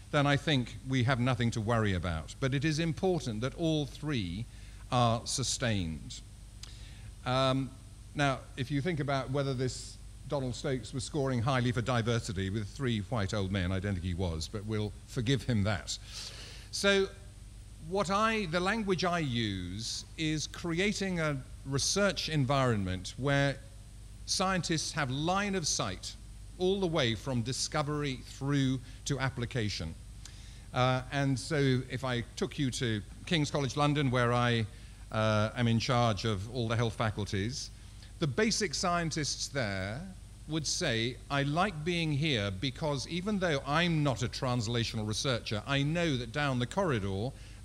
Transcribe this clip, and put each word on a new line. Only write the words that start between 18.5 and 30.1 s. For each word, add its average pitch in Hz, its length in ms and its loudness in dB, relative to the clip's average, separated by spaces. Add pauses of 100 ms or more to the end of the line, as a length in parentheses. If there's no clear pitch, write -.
language 190 440 2
I 175 160 2
use 107 840 -2 (120)
is 156 300 0
creating 180 720 0
a 151 180 2 (280)
research 165 640 2
environment 123 880 2
where 139 400 2 (680)
scientists 185 640 0
have 143 180 0
line 185 460 0
of 170 120 -2
sight - 480 -2 (440)
all 190 200 4
the 190 80 2
way 135 280 4
from 123 260 0
discovery 143 840 -2
through 135 540 2 (260)
to 143 140 0
application. 110 720 -2 (800)